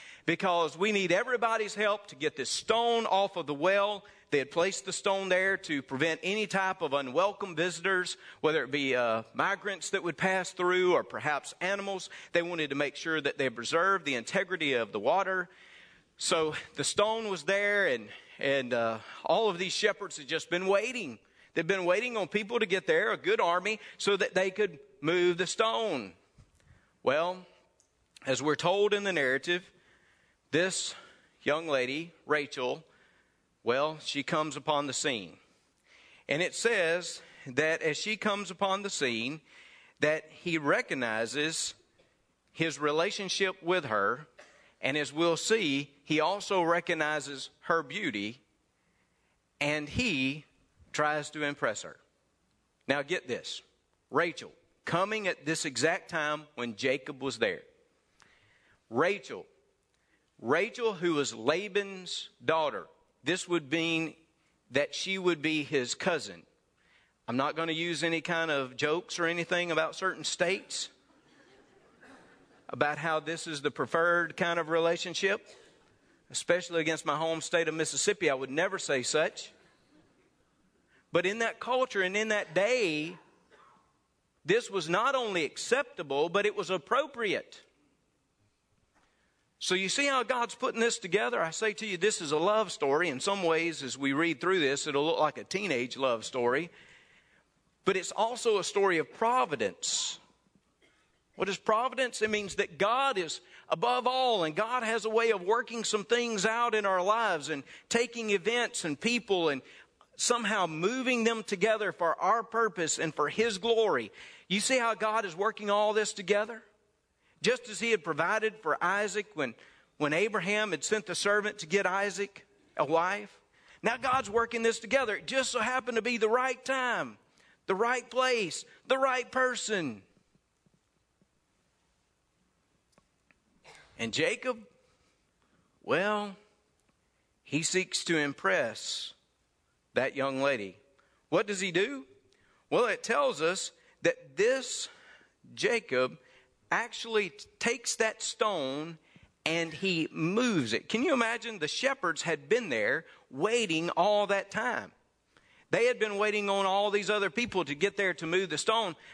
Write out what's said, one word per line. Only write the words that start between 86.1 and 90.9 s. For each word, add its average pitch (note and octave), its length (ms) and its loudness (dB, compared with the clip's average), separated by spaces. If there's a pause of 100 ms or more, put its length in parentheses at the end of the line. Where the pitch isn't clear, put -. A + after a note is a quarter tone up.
but G3+ 200 2
it G#3 80 -2
was F3+ 160 -4
appropriate. A3 920 -2 (2000)
So - 160 0
you F#3+ 120 0
see C#4 200 2
how C4 160 2
God's A#3+ 320 -2
putting A3+ 260 -2
this A#3 160 2